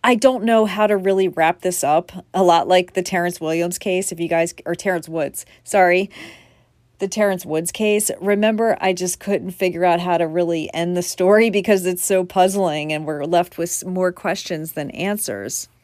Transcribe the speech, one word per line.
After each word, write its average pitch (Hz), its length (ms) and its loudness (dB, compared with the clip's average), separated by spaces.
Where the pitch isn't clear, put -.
I 240 140 4
don't 233 300 2
know 226 200 4
how 208 220 0
to 208 80 2
really 190 320 2
wrap 165 320 0
this 185 240 -2
up. 156 300 0
A 185 80 2
lot 170 280 4
like 180 240 4
the 185 100 -2
Terrence 175 380 -2
Williams 165 360 -2
case, 190 360 -4
if 165 80 -12
you 165 80 -4
guys, 170 240 0
or 170 100 -4
Terrence 170 340 -4
Woods, 160 360 -6
sorry. 185 440 4
The 196 80 -4
Terrence 196 380 0
Woods 160 260 -4
case. 208 480 0
Remember, 214 600 2
I 190 100 0
just 180 300 -4
couldn't 190 300 -4
figure 180 340 -2
out 175 160 4
how 175 160 0
to 165 100 2
really 165 460 -2
end 175 240 -2
the 175 40 0
story 208 480 4
because 196 360 0
it's 180 180 -2
so 185 220 2
puzzling 180 680 0
and 156 140 -4
we're 147 180 -4
left 175 340 0
with 170 120 -4
s-, - 160 -6
more 185 260 0
questions 175 600 -6
than 151 180 -8
answers. 165 800 -6